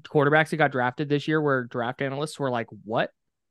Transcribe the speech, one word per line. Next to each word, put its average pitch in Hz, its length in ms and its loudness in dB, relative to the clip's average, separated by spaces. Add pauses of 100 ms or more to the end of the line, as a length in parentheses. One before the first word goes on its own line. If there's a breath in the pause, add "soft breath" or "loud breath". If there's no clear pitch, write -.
quarterbacks 151 480 4
that 170 80 -4
got 143 140 2
drafted 127 360 -2
this 143 180 0
year 156 140 2
where 135 240 0
draft 120 380 -6
analysts 139 360 -6
were 135 120 -2
like, 117 160 -2 (180)
"What?" 113 260 -2 (400)